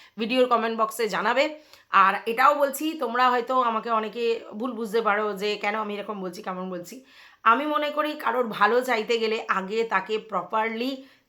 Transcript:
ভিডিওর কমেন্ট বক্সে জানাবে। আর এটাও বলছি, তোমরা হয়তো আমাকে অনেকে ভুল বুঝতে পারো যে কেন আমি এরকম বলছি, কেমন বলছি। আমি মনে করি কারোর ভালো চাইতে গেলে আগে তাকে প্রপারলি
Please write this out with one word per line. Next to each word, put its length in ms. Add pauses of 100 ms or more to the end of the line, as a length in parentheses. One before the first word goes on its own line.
(180)
ভিডিওর 320
কমেন্ট 320
বক্সে 260
জানাবে। 540 (280)
আর 240 (120)
এটাও 300
বলছি, 440
তোমরা 300
হয়তো 320
আমাকে 280
অনেকে 500 (140)
ভুল 180
বুঝতে 300
পারো 320
যে 220
কেন 200
আমি 220
এরকম 240
বলছি, 200
কেমন 280
বলছি। 360 (380)
আমি 220
মনে 260
করি 220
কারোর 340
ভালো 340
চাইতে 380
গেলে 280
আগে 360
তাকে 360
প্রপারলি 880 (220)